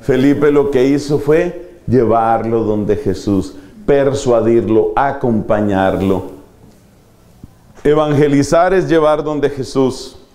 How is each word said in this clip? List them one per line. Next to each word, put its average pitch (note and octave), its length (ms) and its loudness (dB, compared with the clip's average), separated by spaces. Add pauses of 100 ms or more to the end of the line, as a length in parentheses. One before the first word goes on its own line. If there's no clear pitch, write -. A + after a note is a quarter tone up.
Felipe C#3 500 2
lo C#3+ 180 2
que B2+ 160 2
hizo C#3+ 320 -2
fue D#3+ 540 -2 (160)
llevarlo A2+ 760 0
donde G#2+ 320 -2
Jesús, G2 600 -4 (300)
persuadirlo, A#2 1080 0
acompañarlo. G2+ 1400 -2 (1500)
Evangelizar D3+ 920 2
es F3 160 0
llevar D3+ 340 2
donde C#3+ 260 -2
Jesús. C3 680 -4 (180)